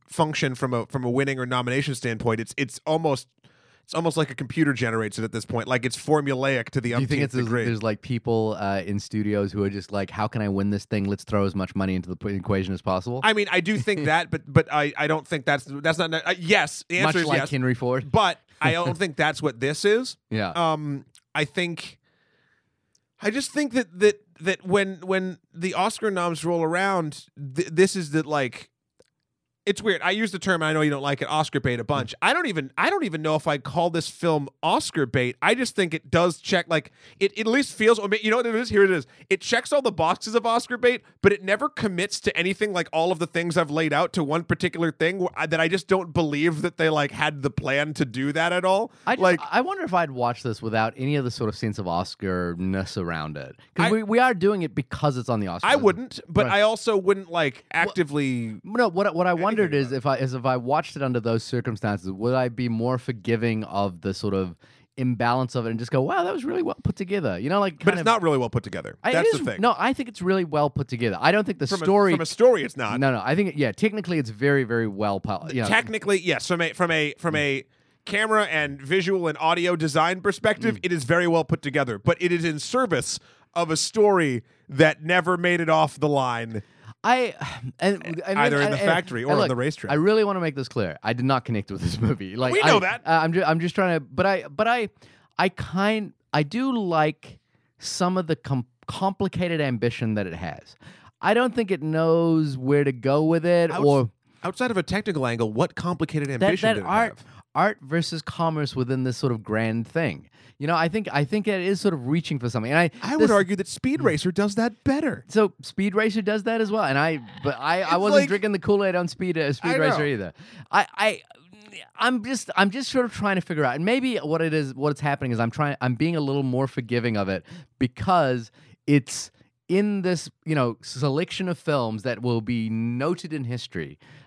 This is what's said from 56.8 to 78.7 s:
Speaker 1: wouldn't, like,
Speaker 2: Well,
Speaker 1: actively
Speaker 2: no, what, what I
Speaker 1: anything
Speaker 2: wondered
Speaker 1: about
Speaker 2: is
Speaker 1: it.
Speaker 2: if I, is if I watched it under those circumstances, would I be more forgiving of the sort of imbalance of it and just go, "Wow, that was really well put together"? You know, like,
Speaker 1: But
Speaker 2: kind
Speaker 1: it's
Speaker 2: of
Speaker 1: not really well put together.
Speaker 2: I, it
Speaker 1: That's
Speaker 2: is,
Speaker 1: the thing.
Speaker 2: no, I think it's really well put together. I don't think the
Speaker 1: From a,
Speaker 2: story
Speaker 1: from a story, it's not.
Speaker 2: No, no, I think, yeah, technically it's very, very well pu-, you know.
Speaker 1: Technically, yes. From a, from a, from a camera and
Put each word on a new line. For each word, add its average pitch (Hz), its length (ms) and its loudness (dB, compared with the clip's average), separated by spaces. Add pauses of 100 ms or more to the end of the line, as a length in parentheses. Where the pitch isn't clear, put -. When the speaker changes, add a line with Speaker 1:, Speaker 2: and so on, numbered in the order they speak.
Speaker 1:
wouldn't, 190 340 0
like, 156 400 -2
Speaker 2:
Well, 165 120 0
Speaker 1:
actively 139 800 -2
Speaker 2:
no, 226 240 2
what, 185 260 0
what 175 140 0
I 180 40 4
Speaker 1:
anything 175 120 0
Speaker 2:
wondered 208 300 2
Speaker 1:
about 143 80 2
Speaker 2:
is 127 100 -4
Speaker 1:
it. 135 60 -2
Speaker 2:
if 123 80 -4
I, 139 100 2
is 127 180 -2
if 123 120 -4
I 131 120 4
watched 135 380 -2
it 143 80 -4
under 127 160 0
those 113 240 0
circumstances, 104 680 -4
would 110 220 -2
I 127 140 2
be 120 220 -4
more 117 280 0
forgiving 113 680 -2
of 95 340 -2
the 98 140 -4
sort 101 200 -4
of 92 220 -2 (420)
imbalance 123 580 0
of 117 100 -2
it 113 60 -4
and 113 80 -4
just 117 120 -8
go, 131 100 4
"Wow, 349 220 0
that 359 100 -2
was 269 120 -6
really 349 180 -2
well - 200 -4
put - 120 -2
together"? 175 440 -2
You 123 100 -4
know, 196 100 2
like, 185 200 -2
Speaker 1:
But - 60 -10
Speaker 2:
kind 202 100 6
Speaker 1:
it's 175 60 -4
Speaker 2:
of 160 40 -4
Speaker 1:
not 226 160 4
really 156 160 2
well 120 120 0
put - 140 -2
together. - 400 -10
Speaker 2:
I, - 60 0
it - 40 2
Speaker 1:
That's 427 200 4
Speaker 2:
is, 370 60 0
Speaker 1:
the 302 120 -4
thing. 190 100 -6
Speaker 2:
no, 226 160 4
I 220 160 0
think 262 140 -6
it's 220 140 -16
really 185 240 2
well 147 240 2
put - 180 -4
together. 113 320 -2
I 143 140 4
don't 214 120 2
think 180 140 -4
the 139 80 -2
Speaker 1:
From 170 140 -2
a, 156 40 -4
Speaker 2:
story 196 280 6
Speaker 1:
from 156 80 2
a 165 40 -2
story, 220 380 6
it's - 140 -8
not. 117 220 -2
Speaker 2:
No, 135 120 4
no, 117 120 -2
I 143 120 0
think, 190 220 0
yeah, 131 160 0
technically 190 460 -2
it's 120 100 -2
very, 135 340 2
very 113 240 0
well 101 320 -2
pu-, 104 340 -6
you 127 100 0
know. 107 40 0
Speaker 1:
Technically, 214 520 0
yes. 160 280 -2
From 170 140 0
a, 165 120 0
from 170 180 0
a, 151 260 0
from 165 180 -2
a 143 280 0 (420)
camera 214 400 2
and 147 360 -2